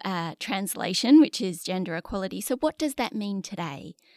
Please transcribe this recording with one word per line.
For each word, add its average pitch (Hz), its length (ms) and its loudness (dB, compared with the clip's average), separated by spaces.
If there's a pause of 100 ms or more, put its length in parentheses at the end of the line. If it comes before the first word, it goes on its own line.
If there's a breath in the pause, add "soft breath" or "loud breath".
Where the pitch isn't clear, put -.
uh, 170 360 -4
translation, 202 800 4
which - 220 6
is 185 220 -4
gender 185 320 -4
equality. 190 460 -6
So - 160 -4
what 302 220 -2
does 302 160 -2
that 247 180 -4
mean 202 280 -4
today? 170 540 -10 (220)